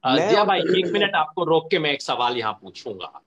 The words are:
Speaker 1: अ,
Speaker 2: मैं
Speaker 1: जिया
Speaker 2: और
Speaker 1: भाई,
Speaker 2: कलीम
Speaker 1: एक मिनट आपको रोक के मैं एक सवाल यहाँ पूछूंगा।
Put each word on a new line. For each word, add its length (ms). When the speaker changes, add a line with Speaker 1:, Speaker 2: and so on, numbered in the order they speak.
Speaker 1:
अ, 120
Speaker 2:
मैं 140
Speaker 1:
जिया 120
Speaker 2:
और 60
Speaker 1:
भाई, 140
Speaker 2:
कलीम 260
Speaker 1:
एक 60
मिनट 220
आपको 280
रोक 280
के 80
मैं 140
एक 80
सवाल 360
यहाँ 160
पूछूंगा। 720